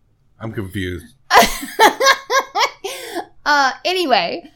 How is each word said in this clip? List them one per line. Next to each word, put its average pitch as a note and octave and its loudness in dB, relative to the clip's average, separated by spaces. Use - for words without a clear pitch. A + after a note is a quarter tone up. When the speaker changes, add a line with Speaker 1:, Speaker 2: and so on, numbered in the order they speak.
Speaker 1:
I'm A2+ -10
confused. F#2 -8
Speaker 2:
<laughs> - 2
Uh, C#4+ 4
anyway, D#4+ 0